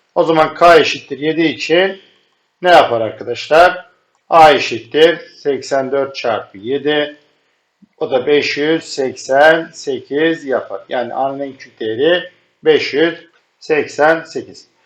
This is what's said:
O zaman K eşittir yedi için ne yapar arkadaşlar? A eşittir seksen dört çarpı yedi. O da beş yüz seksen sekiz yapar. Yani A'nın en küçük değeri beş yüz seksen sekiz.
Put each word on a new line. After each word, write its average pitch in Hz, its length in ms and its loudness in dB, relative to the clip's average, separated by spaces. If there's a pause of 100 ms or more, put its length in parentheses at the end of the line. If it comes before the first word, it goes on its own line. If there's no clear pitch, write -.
(160)
O 175 80 2
zaman 156 320 2
K 170 220 6
eşittir 135 420 -2
yedi 156 220 -2
için 175 600 0 (600)
ne 180 100 2
yapar 120 300 4
arkadaşlar? 120 880 0 (400)
A 160 220 8
eşittir 143 680 0 (180)
seksen 135 540 -4
dört 135 240 -4
çarpı 104 420 -6
yedi. 143 580 -4 (800)
O 151 140 -6
da 127 160 -2
beş 147 300 0
yüz 156 260 -2
seksen 143 920 0
sekiz 147 720 -4
yapar. 113 440 -6
Yani 131 240 -6
A'nın 139 260 -6
en 139 140 -10
küçük 127 260 -20
değeri 139 520 -2 (320)
beş 151 300 0
yüz 160 340 -2 (320)
seksen 156 640 0
sekiz. - 440 -14 (180)